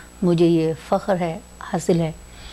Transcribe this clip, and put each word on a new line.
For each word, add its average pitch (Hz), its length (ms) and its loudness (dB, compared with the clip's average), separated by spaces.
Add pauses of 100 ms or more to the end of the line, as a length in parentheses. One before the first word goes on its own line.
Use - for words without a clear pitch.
(220)
مجھے 170 240 4
یہ 160 260 2 (160)
فخر 190 320 0
ہے، 165 180 -4 (220)
حاصل 170 400 0
ہے 160 120 -2 (400)